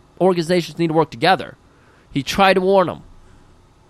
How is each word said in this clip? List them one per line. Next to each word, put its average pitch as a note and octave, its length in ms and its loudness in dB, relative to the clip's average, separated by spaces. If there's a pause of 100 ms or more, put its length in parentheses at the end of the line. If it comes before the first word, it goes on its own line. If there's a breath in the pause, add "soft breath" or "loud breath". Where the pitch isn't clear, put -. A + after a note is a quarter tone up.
(200)
organizations E3+ 600 -2
need E3+ 80 0
to D#3 60 -2
work D#3+ 180 0
together. B2+ 440 -2 (560 soft breath)
He C#3 120 -4
tried F#3+ 320 2
to F#3+ 60 -2
warn F#3 260 2
them. E2+ 160 -10 (880 soft breath)